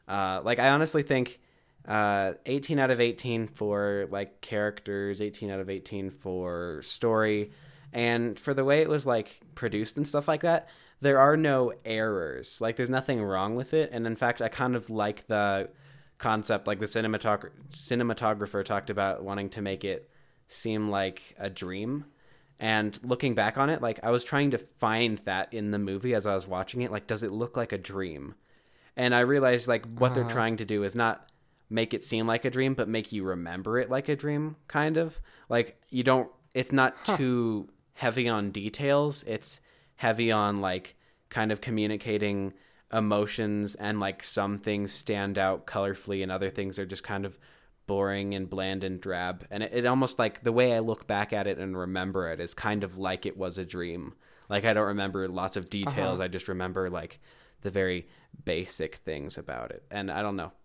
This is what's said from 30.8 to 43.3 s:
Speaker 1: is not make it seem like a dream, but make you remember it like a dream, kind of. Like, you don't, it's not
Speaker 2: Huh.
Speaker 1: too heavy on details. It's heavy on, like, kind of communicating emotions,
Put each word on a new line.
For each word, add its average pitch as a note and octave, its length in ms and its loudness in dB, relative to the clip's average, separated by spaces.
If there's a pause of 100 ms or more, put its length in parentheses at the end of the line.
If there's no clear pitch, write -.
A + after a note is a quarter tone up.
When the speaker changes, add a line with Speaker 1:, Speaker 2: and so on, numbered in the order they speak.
Speaker 1:
is G2 120 -2
not A2+ 340 2 (400)
make A2+ 240 0
it A2 100 -4
seem A2+ 220 0
like A#2 200 2
a B2+ 40 2
dream, C3 240 2
but B2 160 -2
make A2+ 220 -2
you G#2 120 -4
remember F#2 560 -2
it B2+ 120 -2
like C3+ 180 0
a D3 60 2
dream, D3 400 -2 (120)
kind D#3 300 0
of. D#3+ 220 -2 (280)
Like, A#2 320 0 (100)
you B2 120 0
don't, C3 300 4 (240)
it's B2+ 160 0
not C3 320 4
Speaker 2:
Huh. G3+ 140 2
Speaker 1:
too A#2+ 520 0 (260)
heavy A#2+ 340 0
on G#2 220 0
details. C#3+ 720 0
It's - 360 -8 (360)
heavy A2+ 360 2
on, G#2 300 4
like, F#2 340 -4 (340)
kind A2 220 0
of G#2 100 0
communicating G#2 920 -2 (400)
emotions, G#2 800 0